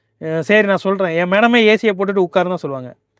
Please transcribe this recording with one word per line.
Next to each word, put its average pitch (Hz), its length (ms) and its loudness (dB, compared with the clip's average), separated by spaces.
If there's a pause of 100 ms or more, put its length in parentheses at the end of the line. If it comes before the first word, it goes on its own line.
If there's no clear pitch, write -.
(240)
அ, 160 180 -4
சரி, 208 260 2
நான் 190 100 0
சொல்றேன். 190 400 -2
என் 180 140 -2
மேடமே 233 240 2
ஏ 220 220 4
சியை 208 180 0
போட்டுட்டு 196 300 -2
உட்காருன்னு 180 320 -2
தான் - 0 -
சொல்லுவாங்க. 131 380 -10 (240)